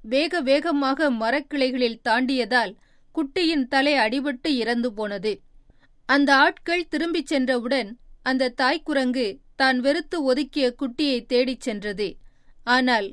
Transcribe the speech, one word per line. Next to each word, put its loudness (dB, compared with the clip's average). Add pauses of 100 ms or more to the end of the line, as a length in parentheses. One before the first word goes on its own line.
வேக -2
வேகமாக 0
மரக்கிளைகளில் -2
தாண்டியதால் 0 (420)
குட்டியின் 0
தலை 2
அடிபட்டு -2
இறந்து 0
போனது. -4 (760)
அந்த 6
ஆட்கள் 2
திரும்பிச் -2
சென்றவுடன் -2 (320)
அந்த 0
தாய்க்குரங்கு 0 (280)
தான் 2
வெறுத்து -2
ஒதுக்கிய 0
குட்டியை -2
தேடிச் 0
சென்றது. -4 (560)
ஆனால் 2